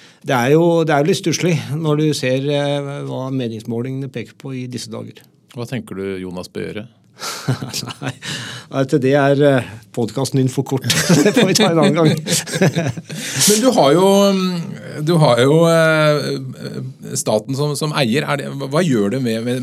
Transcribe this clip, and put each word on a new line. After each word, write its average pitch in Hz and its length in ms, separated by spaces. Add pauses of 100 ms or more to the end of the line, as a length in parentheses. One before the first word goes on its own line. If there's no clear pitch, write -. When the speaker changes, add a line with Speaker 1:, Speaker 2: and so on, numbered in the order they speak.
(260)
Speaker 1:
det 143 100
er 120 220
jo, 165 260
det 156 60
er 143 160
jo 175 80
litt - 80
stusslig 170 340 (220)
når 156 240
du 156 160
ser, 131 320
eh, 143 560
hva 131 240
meningsmålingene 123 800
peker 113 240
på 135 240
i 127 80
disse 120 240
dager. 113 320 (320)
Speaker 2:
Hva 117 160
tenker 113 260
du 98 220
Jonas 90 320
bør 98 240
gjøre? 107 140 (320)
Speaker 1:
<laughs> - 800
Nei, - 120 (580)
at 135 300
det 131 120
er, 143 300
eh, 139 200 (280)
podcasten 120 480
din 131 80
for 135 160
kort. - 200
<laughs> 147 400
Det 208 120
får 220 140
vi 190 40
ta 214 180
en 165 80
annen 143 140
gang. 160 140
<laughs> 160 1400
Speaker 2:
Men 208 100
du 254 160
har 147 160
jo, 175 140 (260)
mm, 175 720
du 165 140
har 123 240
jo, 139 160 (100)
eh, 143 1500
staten 117 380
som, 147 180
som 151 220
eier. 139 260
Er 143 140
det, 139 100 (240)
hva 160 140
gjør 107 260
det 131 100
med, 113 220
med, 123 200